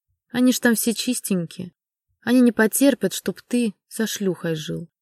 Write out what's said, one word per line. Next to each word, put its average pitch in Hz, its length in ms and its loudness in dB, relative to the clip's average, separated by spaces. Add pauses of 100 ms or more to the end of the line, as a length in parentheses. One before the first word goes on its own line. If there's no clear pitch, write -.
(320)
Они 254 220 4
ж - 60 -6
там 233 160 4
все 233 180 0
чистенькие. 180 800 -6 (480)
Они 247 180 2
не 240 140 6
потерпят, 220 580 2
чтоб - 300 -8
ты 240 320 -2 (160)
со 214 180 -6
шлюхой 170 480 -4
жил. 165 340 -10 (120)